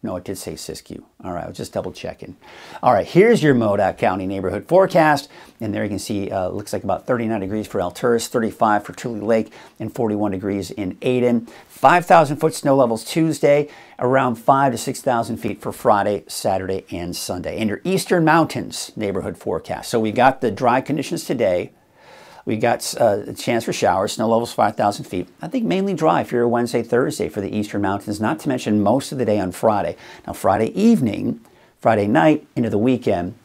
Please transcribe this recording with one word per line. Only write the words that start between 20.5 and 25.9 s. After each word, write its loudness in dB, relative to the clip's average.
dry 2
conditions -4
today. 0
We -4
got, -2
uh, 4
a -10
chance -2
for -4
showers, 0
snow -2
levels 0
five 0
thousand -2
feet. -8
I -10
think -4
mainly -2